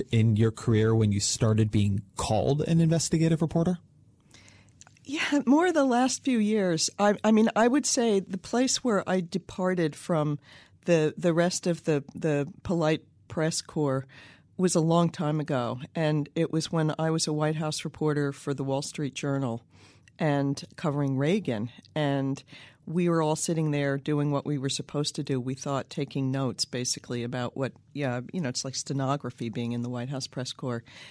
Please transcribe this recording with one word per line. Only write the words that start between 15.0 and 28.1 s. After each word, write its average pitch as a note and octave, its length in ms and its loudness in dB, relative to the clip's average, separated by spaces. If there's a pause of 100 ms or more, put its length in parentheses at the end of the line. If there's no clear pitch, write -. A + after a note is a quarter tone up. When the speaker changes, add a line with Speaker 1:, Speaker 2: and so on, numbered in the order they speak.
Speaker 2:
time D3+ 320 -2
ago. B2 400 -2 (140)
And D3+ 400 0
it E3 180 0
was D#3+ 180 -2
when D#3 280 0
I D#3+ 120 0
was D#3+ 160 0
a D#3 60 -2
White D3+ 240 0
House D#3 300 -6
reporter D3 460 -2
for C#3+ 200 -8
the C#3 120 -4
Wall C3+ 180 -2
Street C#3+ 320 -8
Journal C#3 500 -2 (540)
and C#3+ 440 0 (140)
covering C#3+ 400 -2
Reagan. C#3 540 0 (240)
And C#3 480 -2 (420)
we F3 240 0
were E3 140 2
all D3+ 140 0
sitting D#3+ 340 -2
there C#3+ 260 0
doing D3 340 -2
what C#3 140 -2
we D3 140 -2
were C3+ 100 -4
supposed D3 460 -4
to D#3 80 -6
do, C3+ 180 -2
we C3 140 -6
thought, C3 340 -6
taking C#3 420 -4
notes, C3+ 360 -2
basically, B2 560 -6
about B2 340 -6
what, C3 160 -4 (220)
yeah, B2+ 260 -4 (100)